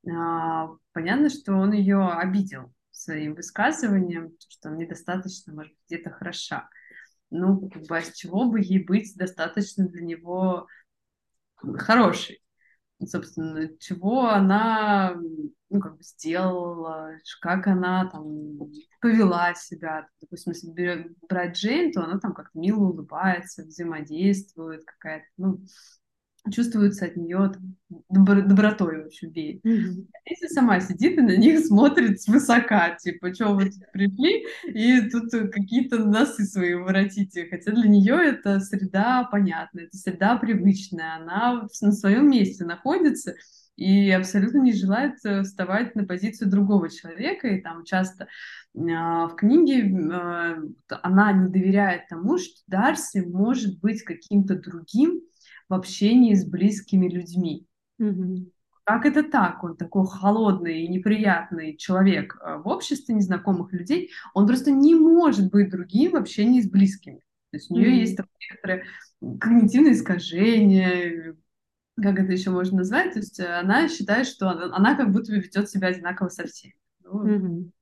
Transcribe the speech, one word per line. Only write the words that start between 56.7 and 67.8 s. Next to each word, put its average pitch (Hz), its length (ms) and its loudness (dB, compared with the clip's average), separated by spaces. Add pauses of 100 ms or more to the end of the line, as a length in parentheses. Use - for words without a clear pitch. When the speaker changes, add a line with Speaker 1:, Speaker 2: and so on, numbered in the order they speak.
Speaker 1:
людьми. 175 580 -6 (320)
Speaker 2:
Мгм. 185 520 -4 (360)
Speaker 1:
Как 240 200 0
это 294 160 2
так? 190 420 -2
Он 165 120 -10
такой 190 300 -2
холодный 185 800 0
и 170 40 -6
неприятный 180 880 -2
человек, 190 680 0
э, 156 140 -10
в 170 100 -10
обществе 277 460 -4
незнакомых 180 580 -2
людей. 254 380 -4 (240)
Он 202 120 4
просто 254 240 2
не 277 240 6
может 311 560 6
быть 202 200 4
другим 202 420 0
в 339 40 0
общении 240 440 2
с 196 100 0
близкими. 196 500 2 (300)
То - 80 -12
есть - 120 -14
у 175 60 -4
неё 226 120 6